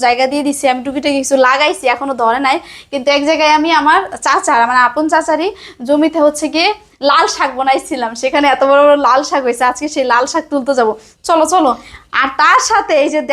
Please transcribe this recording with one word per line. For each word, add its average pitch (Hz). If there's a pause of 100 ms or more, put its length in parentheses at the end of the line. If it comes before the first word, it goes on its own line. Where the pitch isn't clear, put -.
জায়গা 247
দিয়ে 285
দিছি। 285
আমি 254
টুকিটাকি 277
কিছু 269
লাগাইছি, 277 (100)
এখনো 277
ধরে 233
নাই, 269 (340)
কিন্তু 277
এক 285
জায়গায় 311
আমি 320
আমার 311 (260)
চাচার, 285
মানে, 254
আপন 302
চাচারই 320 (380)
জমিতে 311
হচ্ছে 302
গিয়ে 320 (340)
লাল 294
শাক 302
বনাইছিলাম, 262
সেখানে 285
এত 262
বড় 285
বড় 294 (100)
লাল 262
শাক 277
হয়েছে। 240
আজকে 269
সেই 285
লাল 247
শাক 311
তুলতে 277
যাব, 240 (400)
চলো 320
চলো। 320 (420)
আর 269 (120)
তার 359 (100)
সাথে 403 (100)
এই 302
যে 302 (120)